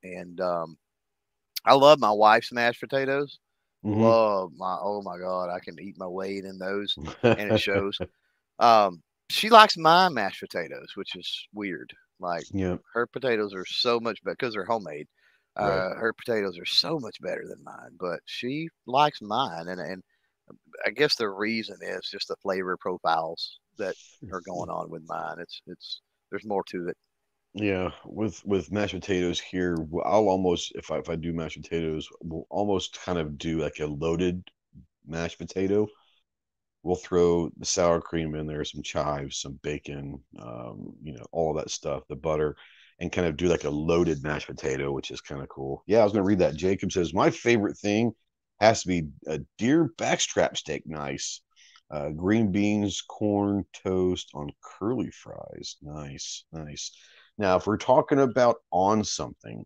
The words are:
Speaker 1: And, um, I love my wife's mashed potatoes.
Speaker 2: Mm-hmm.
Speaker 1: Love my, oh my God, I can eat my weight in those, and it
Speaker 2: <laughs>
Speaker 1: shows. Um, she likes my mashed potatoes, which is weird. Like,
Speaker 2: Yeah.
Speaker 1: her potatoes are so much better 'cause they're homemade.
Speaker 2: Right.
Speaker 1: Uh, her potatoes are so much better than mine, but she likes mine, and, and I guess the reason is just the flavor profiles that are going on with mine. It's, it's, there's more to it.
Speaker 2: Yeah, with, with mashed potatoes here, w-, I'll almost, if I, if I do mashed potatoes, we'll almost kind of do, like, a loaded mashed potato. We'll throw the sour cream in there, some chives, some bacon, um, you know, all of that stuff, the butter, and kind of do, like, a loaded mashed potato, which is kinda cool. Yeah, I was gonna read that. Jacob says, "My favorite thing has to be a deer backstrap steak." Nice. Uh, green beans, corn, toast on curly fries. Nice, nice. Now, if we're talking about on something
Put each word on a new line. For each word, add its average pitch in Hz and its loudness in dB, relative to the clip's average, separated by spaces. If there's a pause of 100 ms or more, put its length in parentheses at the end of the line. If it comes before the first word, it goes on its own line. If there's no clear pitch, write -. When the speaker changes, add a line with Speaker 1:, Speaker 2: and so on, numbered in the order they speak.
Speaker 1:
And, 90 -12
um, 85 -4 (880)
I 120 10
love 143 10
my 107 4
wife's 107 6
mashed 120 0
potatoes. 135 -2 (460)
Speaker 2:
Mm-hmm. 113 6
Speaker 1:
Love 98 2
my, 92 -4
oh 101 -4
my 90 -10
God, 90 -4
I 92 -6
can 85 -16
eat 92 -14
my 92 -8
weight 95 -6
in 95 -14
those, 98 -6 (380)
and 104 -4
it 107 4
Speaker 2:
<laughs> - -
Speaker 1:
shows. 98 -2 (600)
Um, 104 6 (280)
she - 0
likes 214 12
my 170 8
mashed 107 -2
potatoes, 87 -8
which 98 -10
is - -12
weird. 92 -8 (280)
Like, 87 -4
Speaker 2:
Yeah. 92 0 (160)
Speaker 1:
her 120 0
potatoes 110 -2
are 92 -8
so 120 0
much 113 -6
better 98 -4
'cause 120 -4
they're 101 -4
homemade. 82 -6 (520)
Speaker 2:
Right. 95 0
Speaker 1:
Uh, 95 -4
her 113 0
potatoes 101 -4
are 90 -10
so 165 0
much 110 -12
better 90 -6
than - -16
mine, - -18
but 87 -6
she 147 -8 (180)
likes 143 2
mine, 101 -4
and, 90 -6
and 92 -10 (840)
I 110 0
guess 139 2
the 110 -2
reason 101 -4
is 90 -8
just - -10
the - -6
flavor 92 -2
profiles 82 -4 (180)
that 92 -4 (360)
are 90 -6
going 87 -8
on 82 -8
with 82 -14
mine. 82 -8
It's, - -16
it's, - -14 (280)
there's 98 -10
more 101 -2
to 87 -6
it. - -8 (580)
Speaker 2:
Yeah, 95 0 (140)
with, - -6
with 98 0
mashed 101 0
potatoes 90 0
here, 90 -2
w-, 80 -4
I'll 107 4
almost, 92 2
if - -10
I, 78 -2
if - -8
I 85 -4
do 82 -4
mashed 80 -6
potatoes, 80 -4 (140)
we'll 82 -10
almost 98 -2
kind 90 -2
of 76 -6
do, 80 -2
like, 73 -4
a 76 -4
loaded 85 -2 (580)
mashed 82 -6
potato. 95 0 (960)
We'll 90 0
throw 85 2
the - -10
sour 85 2
cream 80 -4
in 76 -6
there, 76 -6
some 73 -10
chives, 71 -4
some 69 -12
bacon, 71 -8 (180)
um, 57 -12
you 73 -12
know, 57 -16
all 80 2
of 76 -2
that - -10
stuff, 73 -6
the 73 -8
butter, 76 0 (440)
and 87 -4
kind 92 2
of 78 -2
do, 87 2
like, 82 2
a 73 0
loaded 80 2
mashed 73 -4
potato, 69 -4
which 65 -6
is - -12
kinda 69 -10
cool. 67 -10
Yeah, 107 6
I 110 8
was 101 4
gonna 98 2
read 98 4
that. 78 4
Jacob 92 0
says, 82 0
"My 131 6
favorite 117 0
thing 107 2 (460)
has 110 6
to - -8
be 85 0 (180)
a 76 -4 (180)
deer 147 2
backstrap 110 0
steak." - -8
Nice. 73 -8 (480)
Uh, 73 -6
green 95 2
beans, 104 0
corn, 101 0
toast 92 -2
on 73 -10 (120)
curly 107 -4
fries. - -16
Nice, 73 -14
nice. 76 -12 (460)
Now, 92 4
if 90 0
we're 104 2
talking 139 4
about 120 4 (160)
on 98 4
something 57 -10